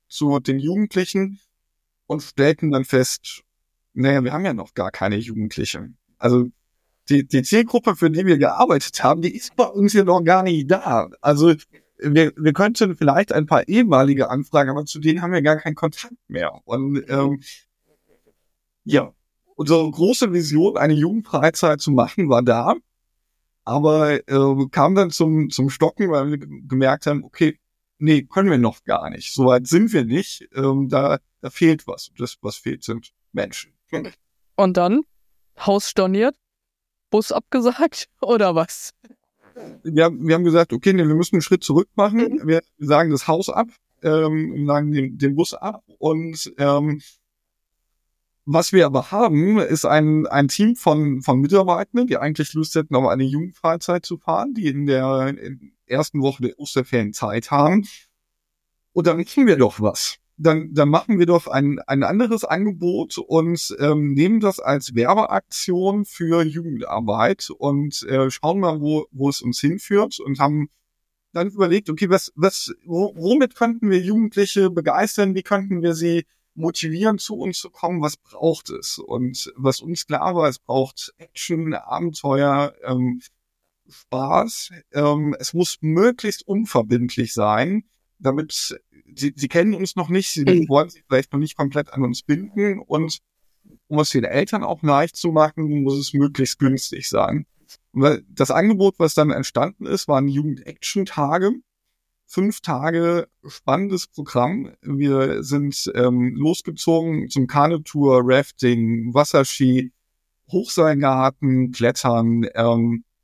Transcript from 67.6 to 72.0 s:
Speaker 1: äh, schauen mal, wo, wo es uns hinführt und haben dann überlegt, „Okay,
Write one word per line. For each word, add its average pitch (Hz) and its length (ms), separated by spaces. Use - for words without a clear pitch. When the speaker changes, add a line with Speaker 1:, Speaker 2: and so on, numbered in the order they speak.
Speaker 1:
äh, 131 260
schauen 170 280
mal, 165 220
wo, 151 300
wo 139 180
es - 140
uns 120 180
hinführt 202 580
und 139 220
haben 147 300
dann 180 160
überlegt, 190 400
„Okay, 175 180